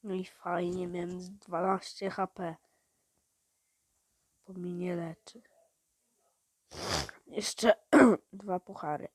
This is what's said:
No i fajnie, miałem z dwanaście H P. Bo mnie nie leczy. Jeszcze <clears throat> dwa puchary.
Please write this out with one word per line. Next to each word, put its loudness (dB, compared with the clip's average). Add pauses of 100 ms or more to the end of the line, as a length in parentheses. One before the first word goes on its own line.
No -6
i -4
fajnie, -4
miałem -6
z -12
dwanaście -4
H -2
P. -8 (1900)
Bo -16
mnie -6
nie -2
leczy. -8 (1900)
Jeszcze 2 (180)
<clears throat> 8
dwa -4
puchary. -8